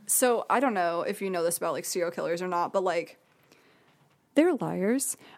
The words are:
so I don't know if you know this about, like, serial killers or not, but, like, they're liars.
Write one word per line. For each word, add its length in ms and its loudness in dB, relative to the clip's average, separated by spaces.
so 420 2
I 120 4
don't 140 2
know 280 0
if 180 -4
you 100 -4
know 120 -2
this 160 0
about, 140 -2
like, 120 -6
serial 280 -2
killers 280 -2
or 60 -4
not, 260 0
but, 120 0
like, 340 -2
they're 200 4
liars. 640 -2